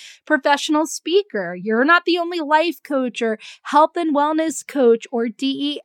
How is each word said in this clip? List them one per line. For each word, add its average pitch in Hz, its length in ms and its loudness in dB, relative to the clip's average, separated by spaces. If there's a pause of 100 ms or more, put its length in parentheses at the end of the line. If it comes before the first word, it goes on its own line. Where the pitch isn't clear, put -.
(240)
professional 302 600 0
speaker. 311 680 -2
You're 220 300 0
not 349 200 4
the 349 140 0
only 339 220 -4
life 311 420 0
coach 262 400 -4
or 220 160 -2 (240)
health 302 340 2
and 330 180 -2
wellness 311 520 -2
coach 233 440 2
or 240 180 -4
D 269 480 -4
E - 80 -12